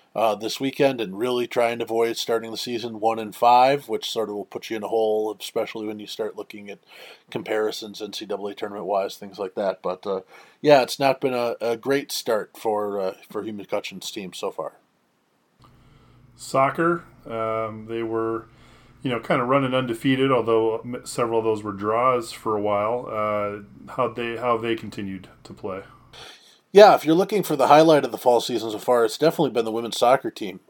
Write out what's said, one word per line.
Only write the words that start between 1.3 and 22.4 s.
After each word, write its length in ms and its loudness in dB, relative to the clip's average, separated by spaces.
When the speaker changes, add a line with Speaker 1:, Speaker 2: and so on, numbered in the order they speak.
Speaker 1:
try 220 0
and 120 -4
avoid 360 0
starting 340 -4
the 60 -10
season 420 -8
one 200 0
and 160 -10
five, 520 4
which 220 -4
sort 180 -2
of 80 -8
will 80 -6
put 260 -12
you 60 -4
in 80 -6
a 40 -8
hole, 520 0
especially 460 -6
when 140 -8
you 80 -14
start 280 -8
looking 340 -14
at 100 -16
comparisons 720 -4
N 100 -10
C 140 -12
double 220 -6
A 80 -10
tournament-wise, 640 -4
things 200 -16
like 180 -6
that. 280 -2
But, 240 -6
uh, 140 -2
yeah, 200 8
it's 180 -4
not 220 2
been 140 -2
a, 260 -2
a 160 -2
great 340 -2
start 460 -4
for, 420 -2
uh, 140 -2
for 140 -8
Hugh 100 -8
McCutcheon's 560 -8
team 240 -10
so 160 -6
far. 240 -8
Speaker 2:
Soccer, 680 0
um, 600 -6
they 140 -6
were, 460 -4
you 80 -2
know, 80 -2
kinda 240 0
running 320 2
undefeated, 560 2
although 480 2
m-, 240 -10
several 360 -2
of 60 -2
those 160 0
were 100 -6
draws 600 0
for 260 -4